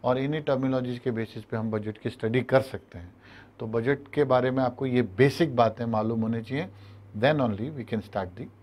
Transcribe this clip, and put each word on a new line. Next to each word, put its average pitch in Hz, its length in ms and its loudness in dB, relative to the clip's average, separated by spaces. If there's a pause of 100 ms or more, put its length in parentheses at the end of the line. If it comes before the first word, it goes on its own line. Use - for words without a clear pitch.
और 123 140 2
इन्हीं 147 240 -2
टर्मिनोलॉजीज 131 560 0
के 127 120 -2
बेसिस 113 340 -6
पे 117 120 -6
हम 110 140 -2
बजट 107 280 -4
की 117 120 -4
स्टडी 113 320 0
कर 127 180 4
सकते - 380 -10
हैं। 87 160 -16 (460)
तो 117 60 -6
बजट 117 320 0 (160)
के 147 100 2
बारे 127 260 4
में 131 120 0
आपको 127 240 -2
ये 123 160 4
बेसिक 127 540 2
बातें 117 280 2
मालूम 113 360 0
होनी 113 220 -2
चाहिए, 135 260 -6 (500)
then 143 220 4
only 113 300 -2
we 135 140 -10
can 107 160 -4
start 95 260 -6
the 95 180 -12 (180)